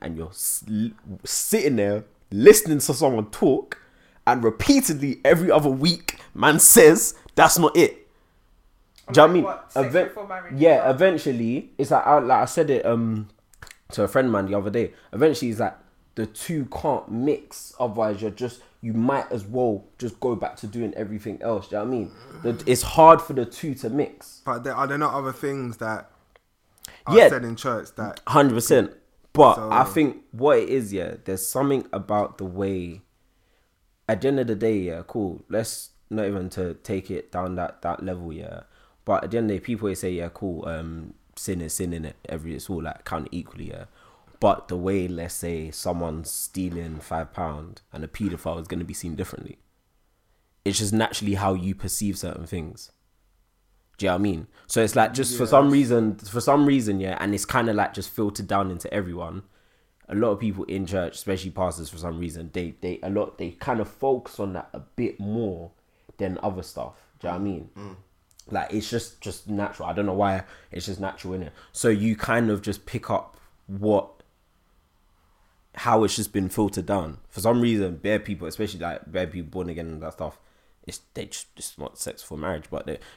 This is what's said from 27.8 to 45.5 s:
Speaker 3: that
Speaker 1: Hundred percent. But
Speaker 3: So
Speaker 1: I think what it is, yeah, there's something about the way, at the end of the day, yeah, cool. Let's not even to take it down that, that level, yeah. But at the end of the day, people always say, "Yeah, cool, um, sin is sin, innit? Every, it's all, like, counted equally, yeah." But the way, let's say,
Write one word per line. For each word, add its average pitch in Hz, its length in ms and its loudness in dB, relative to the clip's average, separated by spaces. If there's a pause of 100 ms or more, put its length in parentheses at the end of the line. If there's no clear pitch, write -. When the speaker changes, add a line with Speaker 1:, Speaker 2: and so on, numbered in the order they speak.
Speaker 3:
that 107 320 -10
Speaker 1:
Hundred 143 260 6
percent. 117 380 4 (400)
But 135 240 8
Speaker 3:
So 110 160 -4
Speaker 1:
I 127 120 6
think 143 340 0 (120)
what 127 280 4
it 107 100 0
is, 113 240 -2
yeah, 85 220 -6 (100)
there's 95 220 -6
something 135 460 0
about 101 460 -2
the 98 60 -8
way, 92 560 -6 (1080)
at 104 120 -2
the 131 80 0
end 139 120 2
of 123 80 -2
the 110 80 0
day, 110 220 2
yeah, 85 280 -6
cool. 98 420 -6
Let's - 420 -6 (200)
not 107 160 -2
even 95 240 -4
to 90 240 -6
take - 360 -8
it - 220 -8
down 90 240 -6
that, - 260 -8
that 85 220 -6
level, 87 280 -8
yeah. 82 280 -14 (440)
But 101 200 0
at 90 60 -8
the 117 80 -2
end 117 60 0
of 107 100 0
the 90 40 -2
day, - 60 -14
people 107 220 -4
always 95 140 -4
say, 95 120 -4
"Yeah, 85 220 -6
cool, 90 340 -8
um, 82 460 -10 (220)
sin 92 260 -6
is 80 120 -8
sin, 87 180 -4
innit? 80 220 -10 (140)
Every, 80 260 -10
it's - 140 -12
all, 85 140 -6
like, - 220 -10
counted 82 280 -8
equally, - 380 -12
yeah." 85 140 -14 (560)
But - 280 2
the 92 80 -6
way, 92 320 0
let's 85 260 -8
say, 82 360 -8